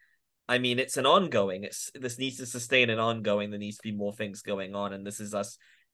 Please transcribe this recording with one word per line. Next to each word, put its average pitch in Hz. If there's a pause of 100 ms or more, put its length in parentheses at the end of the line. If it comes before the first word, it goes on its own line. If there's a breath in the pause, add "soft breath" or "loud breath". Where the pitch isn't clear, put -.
(480)
I 123
mean, 123
it's 127
an 131
ongoing. 117
It's, -
this 123
needs 131
to 131
sustain 123
an 110
ongoing. 104
There 104
needs 104
to -
be 107
more 101
things 104
going 98
on, 101
and 98
this 101
is 107
us 101 (360 soft breath)